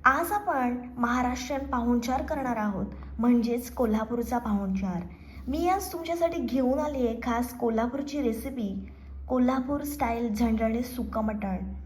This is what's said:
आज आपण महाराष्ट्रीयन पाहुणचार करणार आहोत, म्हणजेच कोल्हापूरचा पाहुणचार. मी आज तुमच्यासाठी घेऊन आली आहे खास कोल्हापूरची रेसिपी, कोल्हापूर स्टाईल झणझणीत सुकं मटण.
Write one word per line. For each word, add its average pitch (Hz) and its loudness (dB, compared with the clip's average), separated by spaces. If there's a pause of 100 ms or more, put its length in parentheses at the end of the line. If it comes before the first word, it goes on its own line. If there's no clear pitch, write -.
आज 311 4
आपण 269 0 (100)
महाराष्ट्रीयन 247 0
पाहुणचार 240 0
करणार 262 -2
आहोत, 202 -2 (320)
म्हणजेच 240 2
कोल्हापूरचा 233 0
पाहुणचार. 190 0 (460)
मी 330 2
आज 392 0
तुमच्यासाठी 339 0
घेऊन 254 2
आली 285 0
आहे 226 -2
खास 240 0
कोल्हापूरची 247 0
रेसिपी, 220 -2 (380)
कोल्हापूर 254 2
स्टाईल 233 0
झणझणीत 226 2
सुकं 220 -2
मटण. 196 -2 (140)